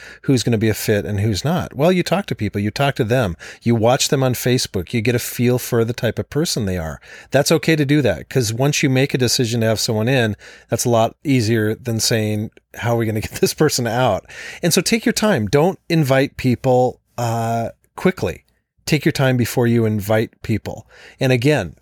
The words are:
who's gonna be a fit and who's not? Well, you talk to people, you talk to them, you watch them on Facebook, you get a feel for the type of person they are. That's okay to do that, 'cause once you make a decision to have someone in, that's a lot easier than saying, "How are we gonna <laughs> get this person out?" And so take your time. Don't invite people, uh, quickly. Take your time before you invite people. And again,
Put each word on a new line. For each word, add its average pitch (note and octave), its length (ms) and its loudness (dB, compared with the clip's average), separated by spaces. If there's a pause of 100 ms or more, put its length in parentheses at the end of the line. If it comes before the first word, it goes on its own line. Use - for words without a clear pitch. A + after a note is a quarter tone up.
(240)
who's C3 180 2
gonna A#2 160 0
be A2 120 2
a G#2 40 0
fit G#2 320 0
and G2 140 -4
who's G#2+ 260 -2
not? D3 300 -2
Well, E3 160 2
you F3+ 100 2
talk F#3 260 -2
to - 80 -4
people, G#2 240 -4
you G#2 120 -2
talk C#3 240 -2
to C3 80 -2
them, G#2+ 320 0 (260)
you A#2 140 2
watch A#2 320 2
them C3+ 160 0
on B2+ 100 2
Facebook, A#2+ 580 -2
you A#2 100 -2
get A#2 120 0
a A#2+ 60 2
feel B2 400 0
for A2+ 260 0
the A#2 80 -4
type - 240 -4
of - 140 -8
person D3 340 -2
they F#2 140 -2
are. D#2 200 -8 (300)
That's C#3 220 2
okay D#3+ 240 2
to D3 100 0
do D3 160 2
that, F#2 280 0
'cause A2+ 220 0
once C3+ 300 0
you C#3+ 80 2
make C3 240 2
a D3 60 0
decision A#2+ 420 0
to A2+ 60 2
have A2 120 0
someone A2 280 -2
in, A#2 280 2 (340)
that's A#2+ 160 -2
a B2 40 0
lot A#2 340 2
easier A2+ 520 2
than A2+ 240 -4
saying, G#2+ 500 -2 (260)
"How A#2 200 -2
are - 20 0
we A#2 80 0
gonna G#2+ 160 -2
<laughs> - 80 -8
get - 40 -18
this - 200 0
person C#3 320 0
out?" A2+ 400 0 (380)
And E3+ 100 2
so F#3 80 4
take A3+ 240 0
your A3+ 80 0
time. F3 340 0
Don't D#3+ 300 2 (120)
invite C#3 480 2
people, B2+ 640 0 (200)
uh, A2+ 500 -2 (260)
quickly. - 480 -2 (440)
Take D3+ 180 0
your C3+ 60 2
time C3 260 2
before A#2+ 300 0
you A#2 180 2
invite G#2+ 560 -2
people. - 460 -6 (320)
And C3 120 2
again, B2 500 0